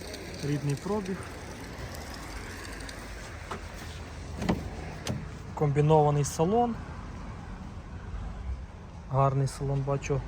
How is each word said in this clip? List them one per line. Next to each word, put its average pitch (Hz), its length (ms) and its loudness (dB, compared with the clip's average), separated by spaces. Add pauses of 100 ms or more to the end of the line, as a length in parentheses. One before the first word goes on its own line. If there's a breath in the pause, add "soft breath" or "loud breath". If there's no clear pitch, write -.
(440)
рідний 143 320 2
пробіг. 190 420 -2 (4000)
Комбінований 147 680 8
салон. 226 500 4 (2250)
Гарний 135 360 6
салон, 139 340 0
бачу, 135 460 2